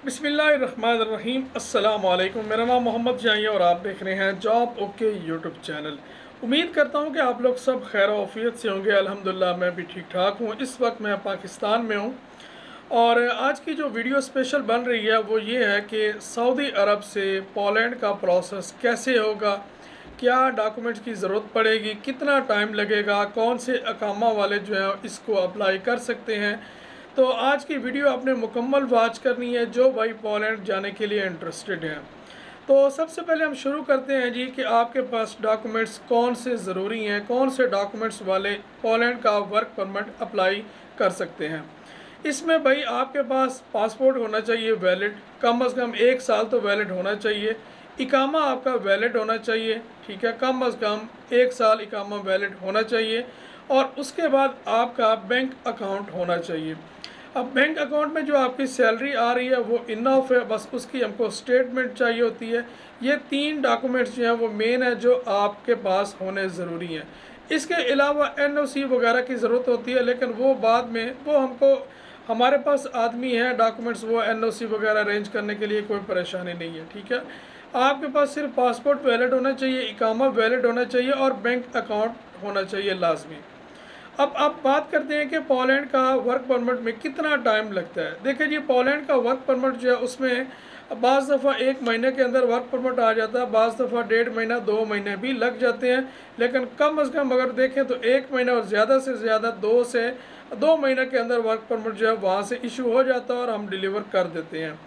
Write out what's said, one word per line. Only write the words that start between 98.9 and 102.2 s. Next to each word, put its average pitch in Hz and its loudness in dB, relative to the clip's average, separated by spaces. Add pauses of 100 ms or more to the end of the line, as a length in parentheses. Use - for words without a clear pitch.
से 262 -2
ज़्यादा 220 0
दो 226 2
से, 240 -2 (460)
दो 302 4
महीने 262 2
के 262 -2
अंदर 233 0
work 220 0
permit 220 -2
जो 214 0
है, 226 4
वहाँ 196 0